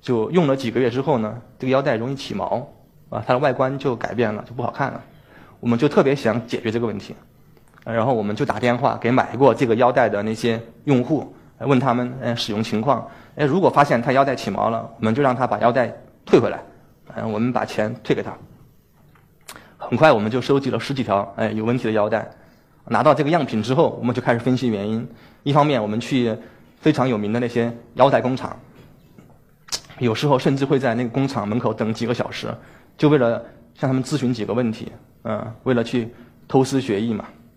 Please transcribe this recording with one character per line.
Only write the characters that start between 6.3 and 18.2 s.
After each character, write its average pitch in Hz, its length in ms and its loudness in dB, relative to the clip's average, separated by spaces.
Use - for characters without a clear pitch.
解 - 160 -6
决 117 80 -2
这 113 100 -2
个 117 60 -2
问 104 140 -4
题， - 160 -16
呃， 113 80 -8
然 113 120 2
后 135 80 2
我 113 80 0
们 104 140 -4
就 143 100 -2
打 - 140 -4
电 120 180 2
话 120 240 0
给 113 80 0
买 123 260 2
过 127 180 6
这 131 120 0
个 113 100 4
腰 123 160 4
带 123 160 4
的 101 140 -2
那 110 120 -4
些 113 280 -2
用 131 200 4
户， - 300 -4
呃， 120 80 -8
问 135 140 2
他 123 140 0
们， 123 280 -4
呃， 120 140 -4
使 - 160 -6
用 104 100 -2
情 110 200 -2
况。 120 260 -2
哎， 147 100 -2
如 151 160 2
果 160 80 6
发 143 120 4
现 143 200 4
他 131 100 0
腰 135 140 4
带 135 100 -2
起 - 160 -6
毛 107 180 0
了， 113 300 -6
我 113 60 -2
们 110 100 2
就 143 80 0
让 131 100 2
他 123 140 -2
把 104 120 -2
腰 117 120 2
带 120 180 0
退 - 120 6
回 117 120 4
来， 85 120 -8
呃， 110 100 -6
我 107 140 -4
们 120 140 0
把 123 100 0
钱 110 400 -4
退 - 100 -2
给 113 80 -4